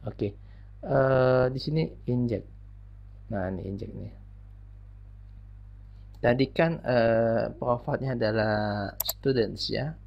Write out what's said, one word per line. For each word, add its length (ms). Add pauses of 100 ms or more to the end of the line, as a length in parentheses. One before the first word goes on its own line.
Oke, 200 (540)
eh, 720
di 80
sini 240 (240)
inject. 380 (800)
Nah, 240
ini 160
inject 240
nih. 200 (2000)
Tadi 320
kan, 280
eh, 720
provide-nya 640
adalah 380 (460)
students 720
ya. 200 (120)